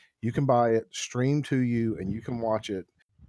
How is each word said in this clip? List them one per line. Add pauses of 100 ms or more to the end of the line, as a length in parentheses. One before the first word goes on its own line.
(220)
you
can
buy
it, (100)
stream
to
you,
and
you
can
watch
it. (420)